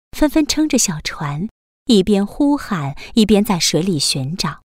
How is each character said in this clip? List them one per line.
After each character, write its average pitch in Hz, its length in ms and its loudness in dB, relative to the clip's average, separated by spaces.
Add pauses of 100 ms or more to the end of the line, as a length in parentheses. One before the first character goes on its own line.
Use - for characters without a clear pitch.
(120)
纷 302 180 2
纷 311 160 2
撑 311 220 0
着 277 100 2
小 160 220 -2
船， 151 480 -6 (380)
一 208 160 6
边 196 240 2
呼 285 280 0
喊， 147 400 -6 (200)
一 220 100 6
边 202 180 4
在 202 160 -2
水 156 220 0
里 180 180 0
寻 139 380 -4
找。 156 320 -6